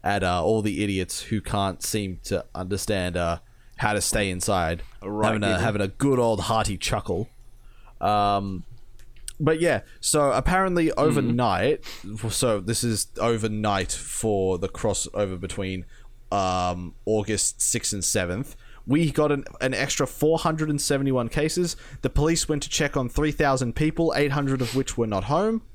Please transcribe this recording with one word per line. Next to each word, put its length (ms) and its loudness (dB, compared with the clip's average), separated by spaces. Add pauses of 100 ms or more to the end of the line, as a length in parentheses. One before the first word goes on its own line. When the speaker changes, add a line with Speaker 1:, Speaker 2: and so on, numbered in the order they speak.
Speaker 1:
at, 220 0
uh, 180 2
all 180 4
the 220 0
idiots 380 -2
who 180 -2
can't 420 -2
seem 440 -4
to 280 -2
understand, 640 -2
uh, 240 0 (380)
how 160 0
to 80 2
stay 280 0
inside. 540 0 (180)
Speaker 2:
Right, 260 0
Speaker 1:
Having 160 2
a, 40 2
Speaker 2:
Google. 140 2
Speaker 1:
having 200 0
a 60 0
good 320 2
old 220 2
hearty 360 0
chuckle. 520 -2 (720)
Um, 640 2 (760)
but 220 2
yeah, 200 2 (200)
so 320 4
apparently 540 4
Speaker 2:
Mm-hmm. 120 0
Speaker 1:
overnight, 840 2 (440)
so 300 2
this 240 -2
is 240 0 (140)
overnight 720 0
for 640 0
the 100 -2
crossover 720 -2
between, 460 -6 (440)
um, 640 0 (120)
August 560 0
sixth 320 -2
and 100 -4
seventh. 540 -2 (320)
We 220 4
got 200 4
an, 140 0 (160)
an 140 0
extra 320 0
four 320 2
hundred 300 0
and 120 0
seventy-one 480 2
cases. 480 0 (240)
The 80 0
police 400 2
went 140 0
to 60 -8
check 280 0
on 100 0
three 240 0
thousand 440 2
people, 420 2
eight 140 2
hundred 300 0
of 140 -2
which 220 0
were 100 2
not 180 0
home. 360 2 (140)